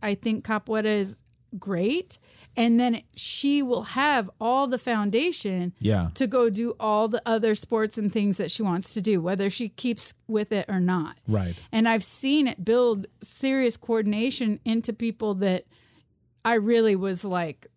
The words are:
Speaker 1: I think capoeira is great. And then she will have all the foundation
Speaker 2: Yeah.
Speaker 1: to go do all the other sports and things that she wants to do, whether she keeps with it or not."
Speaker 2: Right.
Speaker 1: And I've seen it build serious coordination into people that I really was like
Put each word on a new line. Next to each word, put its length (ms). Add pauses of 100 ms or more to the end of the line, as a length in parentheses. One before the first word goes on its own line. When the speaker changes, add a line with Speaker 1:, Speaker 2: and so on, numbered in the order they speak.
Speaker 1:
I 140
think 300
capoeira 400 (140)
is 180 (420)
great. 580 (400)
And 220
then 220 (140)
she 460
will 220
have 460 (100)
all 280
the 100
foundation 1040
Speaker 2:
Yeah. 360
Speaker 1:
to 100
go 240
do 300
all 280
the 180
other 300
sports 420
and 140
things 260
that 120
she 140
wants 300
to 80
do, 200
whether 280
she 200
keeps 440 (140)
with 240
it 180
or 100
not." 380 (100)
Speaker 2:
Right. 340 (100)
Speaker 1:
And 160
I've 160
seen 440
it 180
build 420 (140)
serious 560
coordination 880
into 280
people 420
that 300 (800)
I 100
really 400
was 300
like 520